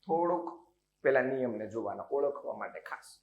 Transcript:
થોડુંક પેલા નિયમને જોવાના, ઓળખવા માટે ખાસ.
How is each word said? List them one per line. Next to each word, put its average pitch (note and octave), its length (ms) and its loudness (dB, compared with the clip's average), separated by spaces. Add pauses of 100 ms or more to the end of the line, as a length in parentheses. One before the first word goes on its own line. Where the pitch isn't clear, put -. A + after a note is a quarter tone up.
થોડુંક E3+ 420 2 (560)
પેલા C3+ 180 6
નિયમને B2 460 0
જોવાના, G2+ 440 -4
ઓળખવા C#3 460 0
માટે G2 220 -8
ખાસ. - 280 -12 (160)